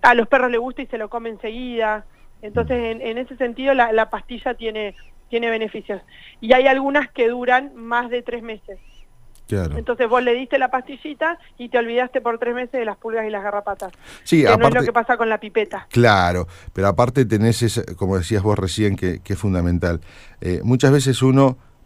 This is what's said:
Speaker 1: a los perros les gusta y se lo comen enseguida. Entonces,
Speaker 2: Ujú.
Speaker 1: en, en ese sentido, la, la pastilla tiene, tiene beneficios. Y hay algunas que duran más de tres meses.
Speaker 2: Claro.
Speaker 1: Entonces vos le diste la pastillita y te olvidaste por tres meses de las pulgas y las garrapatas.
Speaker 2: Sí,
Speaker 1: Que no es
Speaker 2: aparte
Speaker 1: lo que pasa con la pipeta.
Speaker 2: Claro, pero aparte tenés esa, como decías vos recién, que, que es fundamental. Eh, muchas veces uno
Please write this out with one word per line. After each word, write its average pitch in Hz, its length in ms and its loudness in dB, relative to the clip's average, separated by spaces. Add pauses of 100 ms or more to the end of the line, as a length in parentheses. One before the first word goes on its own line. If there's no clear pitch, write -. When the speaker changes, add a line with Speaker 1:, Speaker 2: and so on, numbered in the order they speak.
Speaker 1:
a 240 120 6
los 233 140 2
perros 254 220 2
les 233 100 -2
gusta 254 220 -8
y 254 40 -10
se 240 120 -10
lo 214 100 -8
comen 233 260 -10
enseguida. 220 680 -6 (380)
Entonces, 233 360 -2
Speaker 2:
Ujú. 233 80 -4
Speaker 1:
en, 226 140 -8
en 226 180 -8
ese 254 180 -10
sentido, 262 360 -2
la, 240 200 2
la 220 180 2
pastilla 240 440 -8
tiene, 214 400 -8 (360)
tiene 233 180 -2
beneficios. 214 540 -6 (400)
Y 220 100 2
hay 254 140 6
algunas 269 440 2
que 240 180 0
duran 247 460 -2
más 233 360 -6
de 247 120 -6
tres 240 200 -10
meses. 214 360 -16 (720)
Speaker 2:
Claro. 87 300 -2
Speaker 1:
Entonces 240 300 -2
vos 247 140 4
le 240 120 2
diste 262 240 -2
la 262 120 0
pastillita 294 680 -6 (200)
y 240 100 -12
te 247 100 -2
olvidaste 240 440 -2
por 226 160 -4
tres 240 160 -4
meses 247 180 -8
de 247 140 -4
las 202 100 -6
pulgas 226 300 -6
y 214 40 -6
las 202 140 -8
garrapatas. 202 480 -8 (320)
Speaker 2:
Sí, 170 140 2
Speaker 1:
Que 147 60 6
no 123 60 8
es 107 60 8
Speaker 2:
aparte - 240 6
Speaker 1:
lo - 40 2
que 233 80 0
pasa 240 260 2
con 233 100 0
la 214 100 0
pipeta. 208 520 -6
Speaker 2:
Claro, 90 580 4 (240)
pero 95 160 2
aparte 123 380 2
tenés 110 360 2
esa, 113 200 -2 (140)
como 95 220 0
decías 95 240 0
vos 104 160 2
recién, 98 380 0
que, 90 240 -4
que - 140 -8
es - 40 -4
fundamental. 87 640 0 (400)
Eh, 90 240 -4
muchas 127 280 4
veces 131 300 2
uno 131 360 4 (280)